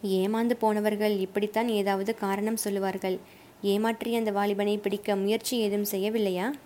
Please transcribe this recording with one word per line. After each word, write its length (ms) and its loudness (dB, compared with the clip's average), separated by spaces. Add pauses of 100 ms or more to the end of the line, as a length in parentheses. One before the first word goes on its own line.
(120)
ஏமாந்து 440 2
போனவர்கள் 600 2
இப்படித்தான் 540 0
ஏதாவது 440 0
காரணம் 460 -2
சொல்லுவார்கள். 540 -2 (480)
ஏமாற்றிய 560 0
அந்த 120 0
வாலிபனை 460 2
பிடிக்க 380 -2
முயற்சி 420 0
ஏதும் 280 0
செய்யவில்லையா? 600 0 (200)